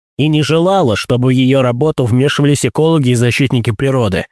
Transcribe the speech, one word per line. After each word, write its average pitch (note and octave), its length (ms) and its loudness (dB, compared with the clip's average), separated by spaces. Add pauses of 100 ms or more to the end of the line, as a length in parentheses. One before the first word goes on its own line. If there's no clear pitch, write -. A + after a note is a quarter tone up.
(180)
и C#3+ 100 0
не D3+ 160 0
желала, E3 540 0
чтобы B2 300 -2
в - 20 2
её C3 320 2
работу B2+ 420 -2
вмешивались C3+ 600 0
экологи D3+ 460 0
и B2 40 2
защитники A#2+ 560 0
природы. A2+ 600 -2